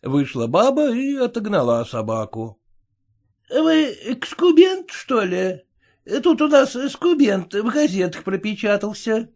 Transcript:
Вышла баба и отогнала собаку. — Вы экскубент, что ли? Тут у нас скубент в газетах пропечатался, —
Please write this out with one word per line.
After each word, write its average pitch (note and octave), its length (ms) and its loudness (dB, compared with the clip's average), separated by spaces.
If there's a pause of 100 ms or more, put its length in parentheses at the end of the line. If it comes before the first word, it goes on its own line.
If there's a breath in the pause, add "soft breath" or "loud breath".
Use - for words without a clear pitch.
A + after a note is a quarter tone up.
Вышла C3+ 460 -2
баба B3+ 460 2
и C4+ 220 -4
отогнала G3+ 720 -2
собаку. — A2 720 -8 (880)
Вы D#4 460 2 (100)
экскубент, F4 840 4
что - 320 -2
ли? F#3 420 -4 (600)
Тут E4 180 4
у D4+ 60 2
нас C#4 280 4 (160)
скубент C4+ 640 2
в G#3 180 -2
газетах F#3+ 520 0
пропечатался, — G#3 1120 -4